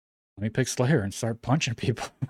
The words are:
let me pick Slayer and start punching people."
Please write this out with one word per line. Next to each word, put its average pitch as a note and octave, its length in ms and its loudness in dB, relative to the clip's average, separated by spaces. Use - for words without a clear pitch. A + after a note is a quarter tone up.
let G2 60 -8
me A2 60 0
pick B2 200 0
Slayer B2+ 320 4
and G2 120 -2
start A2+ 300 -4
punching B2 320 0
people." - 320 -2